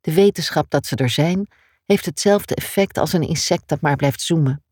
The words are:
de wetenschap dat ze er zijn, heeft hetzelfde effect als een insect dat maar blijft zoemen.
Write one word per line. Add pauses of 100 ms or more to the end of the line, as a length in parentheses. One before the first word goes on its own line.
de
wetenschap
dat
ze
er
zijn, (380)
heeft
hetzelfde
effect
als
een
insect
dat
maar
blijft
zoemen.